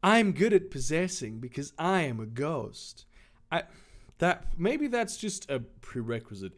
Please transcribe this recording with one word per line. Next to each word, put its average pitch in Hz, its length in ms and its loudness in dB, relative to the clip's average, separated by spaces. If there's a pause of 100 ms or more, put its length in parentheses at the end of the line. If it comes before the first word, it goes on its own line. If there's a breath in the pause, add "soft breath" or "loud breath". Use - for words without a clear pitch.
I'm 214 300 6
good 170 200 4
at 196 180 4
possessing 139 680 -2
because 127 400 -10
I 180 240 2
am 123 180 -2
a 110 60 -6
ghost. 120 800 -6 (440 soft breath)
I, 165 140 0 (540 soft breath)
that, - 400 2
maybe 262 280 0
that's 233 300 -2
just - 340 -8
a 135 100 -2 (200)
prerequisite. 110 760 -8